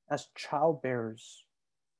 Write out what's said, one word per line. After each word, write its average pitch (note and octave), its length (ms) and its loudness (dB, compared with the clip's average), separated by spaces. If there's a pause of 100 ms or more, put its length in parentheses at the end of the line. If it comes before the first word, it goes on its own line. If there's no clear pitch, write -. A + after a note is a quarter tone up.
as C#3+ 260 -4
childbearers. B2+ 1080 0 (560)